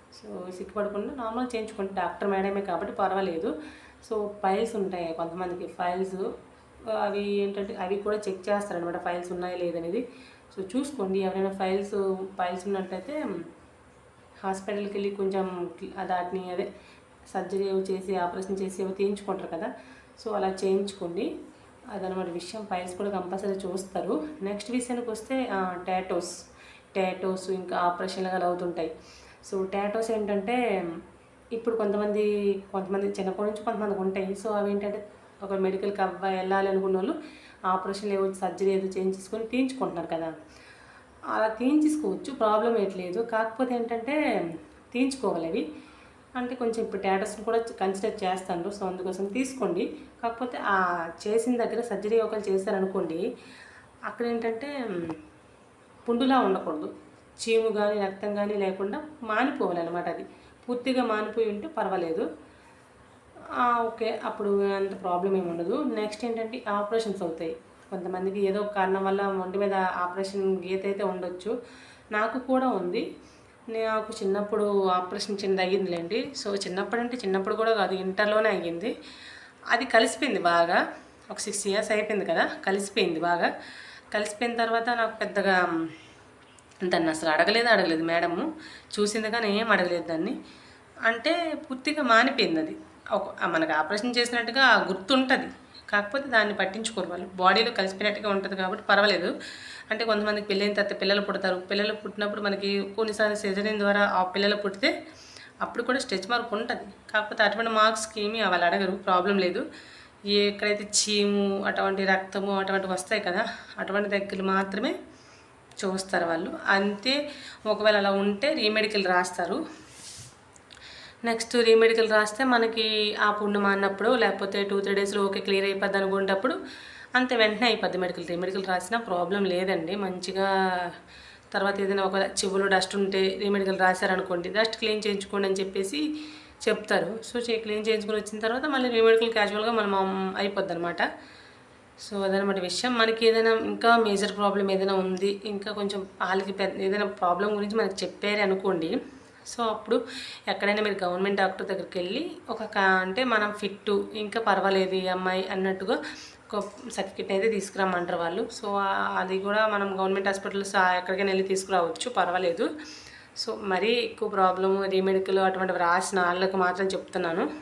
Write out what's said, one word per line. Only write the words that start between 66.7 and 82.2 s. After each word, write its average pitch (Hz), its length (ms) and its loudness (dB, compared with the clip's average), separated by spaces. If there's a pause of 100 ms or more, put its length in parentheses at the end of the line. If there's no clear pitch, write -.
అవుతాయి 165 340 -4 (340)
కొంతమందికి, 185 500 -4
ఏదో 196 220 2
ఒక 208 120 -4
కారణం 190 320 2
వల్ల 196 220 2
ఒంటి 190 300 -2
మీద 202 160 0
ఆపరేషన్ 190 920 0
గీత 190 220 -4
అయితే 196 180 -2
ఉండొచ్చు. 185 580 -4 (500)
నాకు 226 280 0
కూడా 262 280 2
ఉంది. 190 480 -2 (540)
నాకు 220 440 -2 (100)
చిన్నప్పుడు 202 640 2
ఆపరేషన్ 185 560 0
చిన్నది 190 180 2
అయ్యిందిలేండి. 185 720 0 (100)
So, 202 140 -2 (100)
చిన్నప్పుడు 196 360 -2
అంటే 240 160 -4
చిన్నప్పుడు 190 380 0
కూడా 220 180 2
కాదు, 190 200 2
ఇంటర్లోనే 208 560 2
అయ్యింది. 175 480 -2 (720)
అది 254 160 2
కలిసిపోయింది 247 540 2
బాగా, 170 540 4 (380)
ఒక 202 60 -10
సిక్స్ 202 300 -6
ఇయర్స్ 208 240 0
అయిపోయింది 208 340 0